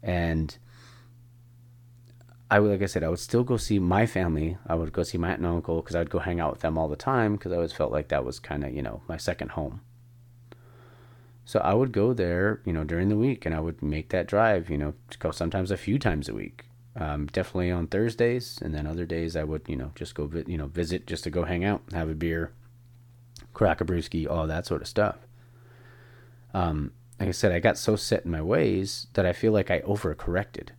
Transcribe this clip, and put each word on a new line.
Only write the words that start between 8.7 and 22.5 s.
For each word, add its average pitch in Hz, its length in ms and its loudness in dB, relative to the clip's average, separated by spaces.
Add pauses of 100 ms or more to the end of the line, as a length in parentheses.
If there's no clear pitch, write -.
you 69 100 -4
know, 55 260 -6
my 82 100 -6
second - 340 -4
home. - 300 -6 (1600)
So - 160 0
I 90 140 4
would 123 180 4
go 107 220 4
there, 98 520 2
you 87 80 0
know, 80 100 0
during 85 260 0
the 104 80 4
week, 123 280 0
and 82 80 0
I 80 60 0
would 80 220 -4
make 76 280 -2
that 90 180 0
drive, 101 420 4
you 76 80 0
know, 73 160 -2 (180)
to - 80 -16
go 80 120 -2
sometimes 90 400 -2
a 95 60 0
few 110 220 0
times 82 300 0
a 55 40 -6
week. 50 320 -10 (300)
Um, 73 320 -4
definitely 90 440 -2
on 87 160 -2
Thursdays, 117 720 0
and 78 120 -4
then 76 140 -4
other 85 180 -4
days 82 300 -2
I 78 80 -2
would, 78 240 -4
you 80 80 -4
know, 67 200 -6
just - 200 -10
go 76 120 -4
vi-, 80 200 -6
you 87 100 -4
know, 76 100 -4
visit 82 380 -2
just - 200 -6
to 87 40 -4
go 87 140 0
hang 87 200 -2
out, 101 180 0 (120)
have 82 160 -2
a 80 60 -4
beer, 82 380 -2 (1000)